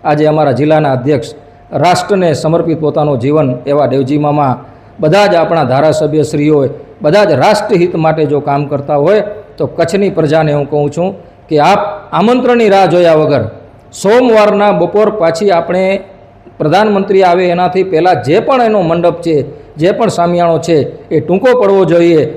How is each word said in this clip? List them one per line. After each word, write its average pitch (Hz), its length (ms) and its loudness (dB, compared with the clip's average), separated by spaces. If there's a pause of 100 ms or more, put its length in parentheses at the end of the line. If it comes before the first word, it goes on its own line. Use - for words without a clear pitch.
આજે 151 220 0
અમારા 151 260 0
જિલ્લાના 147 400 0
અધ્યક્ષ 131 420 -2 (400)
રાષ્ટ્રને 175 600 0
સમર્પિત 165 460 -2
પોતાનું 147 400 -2
જીવન 135 380 0 (100)
એવા 143 180 0
દેવજી 135 320 -2
મામા, 147 480 -2 (340)
બધા 190 280 2
જ 175 80 0
આપણા 165 280 0
ધારાસભ્યશ્રીઓ, 147 1000 0 (360)
બધા 190 240 2
જ 175 60 0
રાષ્ટ્રહિત 180 640 0
માટે 160 300 0
જો 143 140 -2
કામ 143 260 -4
કરતા 139 300 -4
હોય 180 280 2 (340)
તો 156 80 -4
કચ્છની 190 440 -2
પ્રજાને 156 440 0
હું 143 160 -4
કહું 147 220 -2
છું 180 240 -4 (340)
કે 151 100 2
આપ 175 200 4 (340)
આમંત્રણની 240 560 2
રાહ 196 160 4
જોયા 170 280 2
વગર 151 300 0 (500)
સોમવારના 208 800 2
બપોર 185 380 0
પાછી 165 400 -2
આપણે 185 500 0 (580)
પ્રધાનમંત્રી 190 680 2
આવે 180 240 2
એનાથી 180 360 0
પહેલાં 170 400 0
જે 143 160 2
પણ 254 220 0
એનો 214 200 2
મંડપ 170 400 0
છે, 151 240 0 (320)
જે 165 140 0
પણ 226 160 -2
સામિયાણો 175 520 0
છે 165 500 -2
એ 160 100 0
ટૂંકો 196 420 0
પડવો 196 240 2
જોઈએ 170 400 2 (120)